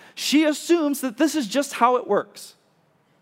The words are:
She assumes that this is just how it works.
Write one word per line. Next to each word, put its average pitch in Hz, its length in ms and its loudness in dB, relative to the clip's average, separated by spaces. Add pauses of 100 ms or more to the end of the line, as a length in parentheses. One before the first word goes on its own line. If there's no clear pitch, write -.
(160)
She 311 300 2
assumes 302 560 0
that 262 160 -6
this 294 180 2
is 247 140 -2
just 277 240 -4
how 247 240 2
it 196 100 -4
works. 170 460 -4 (680)